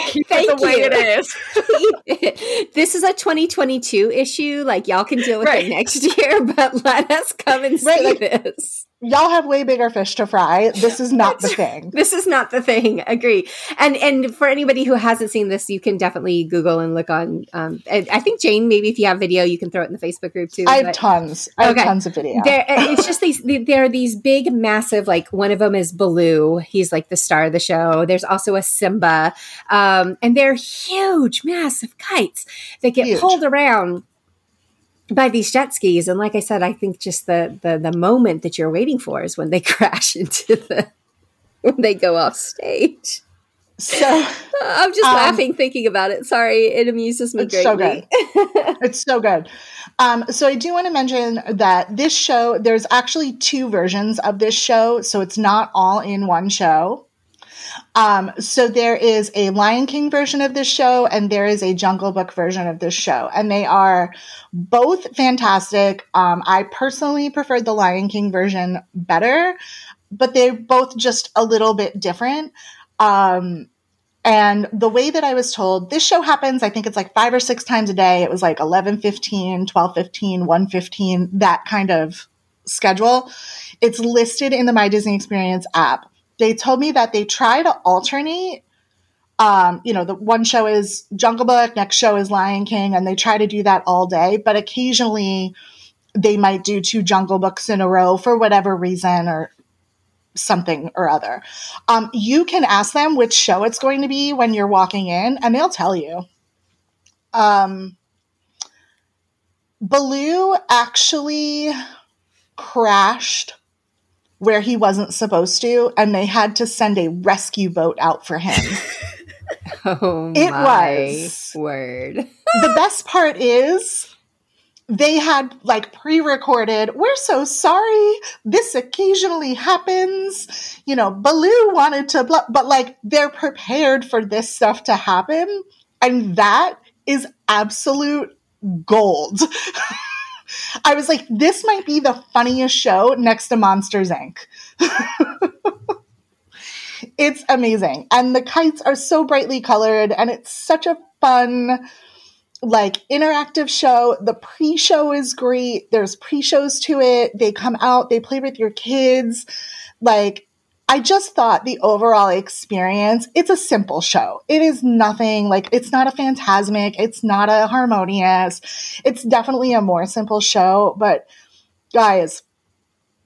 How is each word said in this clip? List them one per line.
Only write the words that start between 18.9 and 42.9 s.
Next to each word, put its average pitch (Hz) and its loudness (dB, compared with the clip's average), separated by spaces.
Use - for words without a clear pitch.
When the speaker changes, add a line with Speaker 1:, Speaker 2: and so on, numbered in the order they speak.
Speaker 2:
you 208 2
have 185 2
video, 180 0
you 175 0
can 170 -8
throw 180 -2
it - -8
in - -12
the - -12
Facebook 175 -8
group 175 -8
too, 185 -4
Speaker 3:
I 262 4
have 269 2
Speaker 2:
but - -4
Speaker 3:
tons. 170 -2
I 226 4
have 233 2
Speaker 2:
Okay. 226 2
Speaker 3:
tons 190 0
of 170 -8
video. 151 -4
Speaker 2:
There, 277 2
uh, 277 2
it's - 0
Speaker 3:
<laughs> - -6
Speaker 2:
just 339 -4
these, 302 0
the, 247 -2
there 269 4
are 254 4
these 233 -2
big, 269 0
massive, 214 -2
like, 175 -2
one 202 0
of 202 0
them 202 2
is 175 -2
Baloo. 170 2
He's, 175 -2
like, 160 -2
the 185 -6
star 160 2
of 156 -2
the 170 2
show. 165 0
There's 180 0
also 196 -2
a 190 0
Simba. 175 0
Um, 190 2
and 240 4
they're 269 4
huge, 339 -2
massive 311 -4
kites - -4
that 254 2
get 247 2
Speaker 3:
Huge. 202 0
Speaker 2:
pulled 359 2
around 226 0
by 262 2
these 214 -2
jet 262 0
skis. 175 2
And 185 0
like 208 -2
I 214 0
said, 202 -2
I 180 0
think 190 -6
just - -8
the, 170 -2
the, 165 0
the 165 -2
moment 190 2
that 165 -6
you're 156 0
waiting 240 -2
for 143 -8
is - -10
when 156 -6
they 175 0
<laughs> - -
crash - -2
into - -2
the, - -4
when 269 0
they 214 2
go 180 2
off 165 0
stage. - -4